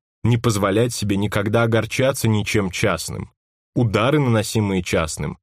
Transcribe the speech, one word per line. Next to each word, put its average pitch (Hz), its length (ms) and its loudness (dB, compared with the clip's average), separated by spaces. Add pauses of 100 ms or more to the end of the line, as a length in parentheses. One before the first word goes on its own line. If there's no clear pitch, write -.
(240)
не 117 140 4
позволять 110 560 0
себе 101 240 -2
никогда 104 460 0
огорчаться 113 640 0
ничем 104 440 0
частным. - 600 -4 (440)
Удары, 123 440 2
наносимые 107 640 0
частным, 80 600 -4